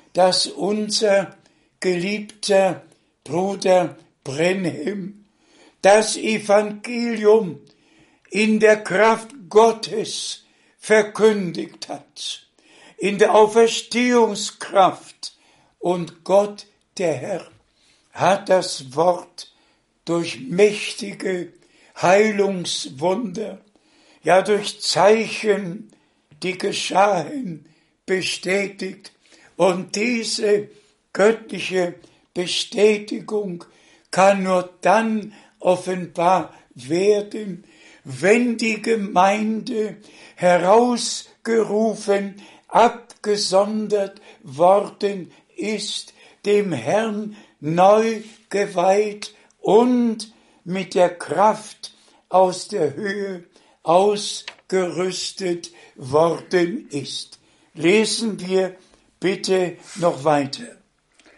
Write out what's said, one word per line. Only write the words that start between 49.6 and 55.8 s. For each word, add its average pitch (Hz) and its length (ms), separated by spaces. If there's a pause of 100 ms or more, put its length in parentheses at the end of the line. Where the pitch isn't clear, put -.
und 233 720 (320)
mit 180 300
der 175 220
Kraft - 800 (340)
aus 185 400
der 156 260
Höhe 196 500 (380)
ausgerüstet 180 1900 (220)